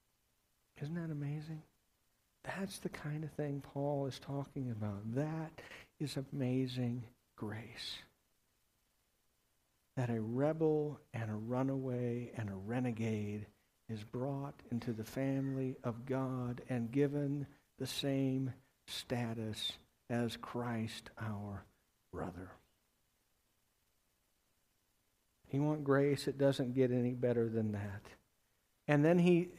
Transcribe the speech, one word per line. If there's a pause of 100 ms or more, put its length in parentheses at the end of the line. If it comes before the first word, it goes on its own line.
(800)
Isn't
that
amazing? (800)
That's
the
kind
of
thing
Paul
is
talking
about.
That (480)
is
amazing (320)
grace. (2000)
That
a
rebel (120)
and
a
runaway
and
a
renegade (420)
is
brought (120)
into
the
family
of
God
and
given (320)
the
same (340)
status (380)
as
Christ (100)
our (480)
brother. (3000)
You
want
grace?
It
doesn't
get
any
better
than
that. (880)
And
then
he,